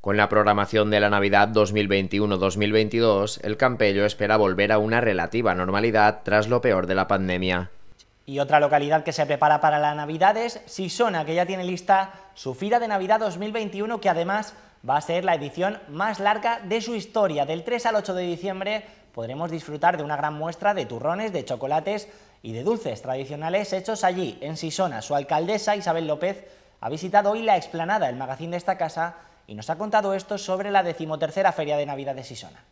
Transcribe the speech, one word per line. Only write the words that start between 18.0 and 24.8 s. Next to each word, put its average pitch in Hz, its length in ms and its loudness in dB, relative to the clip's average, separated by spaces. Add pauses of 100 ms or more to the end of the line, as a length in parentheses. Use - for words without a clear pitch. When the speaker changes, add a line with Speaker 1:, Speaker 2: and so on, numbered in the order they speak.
Speaker 2:
de 180 80 -2
diciembre 190 640 -4 (280)
podremos 135 380 -6
disfrutar 160 460 0
de 147 80 -4
una 147 120 -4
gran 151 180 -2
muestra 165 380 -2
de 160 140 -4
turrones, 165 460 -4
de 156 120 -4
chocolates 156 640 -4 (340)
y 113 100 -10
de 117 100 -8
dulces 156 400 -4
tradicionales 147 680 -4
hechos 196 320 -4
allí, 180 360 0
en 156 160 -8
Sisona. 156 460 -4